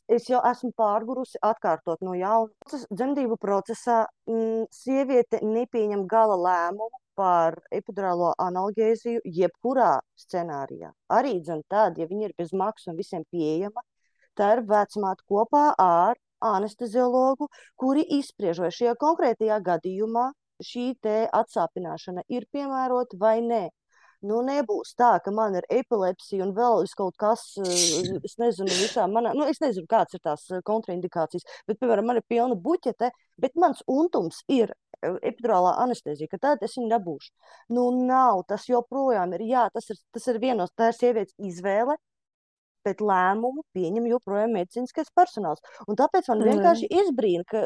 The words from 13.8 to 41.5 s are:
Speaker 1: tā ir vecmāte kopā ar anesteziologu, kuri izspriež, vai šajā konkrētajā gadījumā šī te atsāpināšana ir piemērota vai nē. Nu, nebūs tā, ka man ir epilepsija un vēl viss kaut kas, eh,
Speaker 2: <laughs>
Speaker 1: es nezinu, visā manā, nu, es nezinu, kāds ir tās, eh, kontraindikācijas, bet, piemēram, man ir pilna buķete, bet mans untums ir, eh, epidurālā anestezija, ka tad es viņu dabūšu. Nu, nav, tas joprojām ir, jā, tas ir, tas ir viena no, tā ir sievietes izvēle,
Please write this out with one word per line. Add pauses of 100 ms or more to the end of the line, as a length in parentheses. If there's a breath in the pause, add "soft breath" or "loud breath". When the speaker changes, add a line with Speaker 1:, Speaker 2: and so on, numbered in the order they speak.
Speaker 1:
tā
ir
vecmāte
kopā
ar (220)
anesteziologu, (220 soft breath)
kuri
izspriež,
vai
šajā
konkrētajā
gadījumā (300)
šī
te (120)
atsāpināšana
ir
piemērota
vai
nē. (560 soft breath)
Nu,
nebūs
tā,
ka
man
ir
epilepsija
un
vēl
viss
kaut
kas, (140)
eh,
Speaker 2:
<laughs>
Speaker 1:
es
nezinu,
visā
manā,
nu,
es
nezinu,
kāds
ir
tās,
eh,
kontraindikācijas, (220 loud breath)
bet,
piemēram,
man
ir
pilna
buķete, (280)
bet
mans
untums
ir, (320)
eh, (140)
epidurālā
anestezija,
ka
tad
es
viņu
dabūšu. (400 soft breath)
Nu, (180)
nav,
tas
joprojām
ir,
jā,
tas
ir, (160)
tas
ir
viena
no,
tā
ir
sievietes
izvēle, (880)